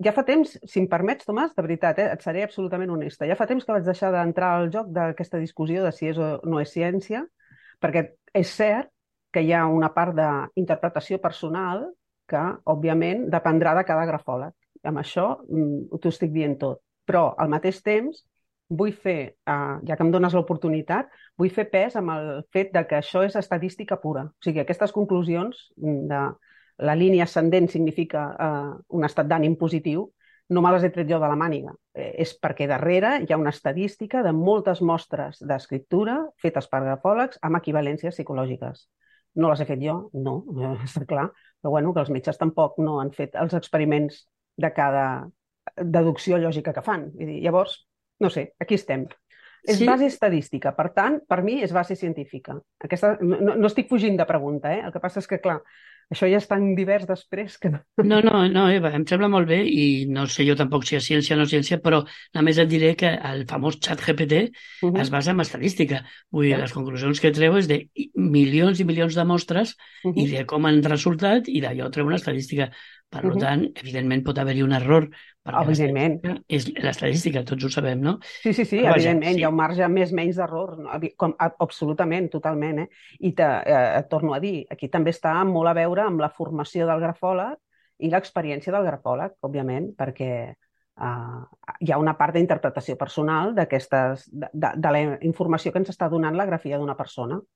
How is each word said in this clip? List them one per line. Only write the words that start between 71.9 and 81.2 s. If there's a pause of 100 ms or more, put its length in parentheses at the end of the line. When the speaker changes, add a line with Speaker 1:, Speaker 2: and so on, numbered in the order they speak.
Speaker 2:
treu
una
estadística. (380)
Per
Speaker 1:
Mhm.
Speaker 2:
tant, (120)
evidentment
pot
haver-hi
un
error, (340)
perquè
Speaker 1:
Evidentment.
Speaker 2:
l'estadística
és
l'estadística,
tots
ho
sabem,
no?
Speaker 1:
Sí,
sí,
sí,
Speaker 2:
Però
vaja, (120)
Speaker 1:
evidentment,
Speaker 2:
sí.
Speaker 1:
hi
ha
un
marge
més
menys
d'error,
no?
Evi-,
com,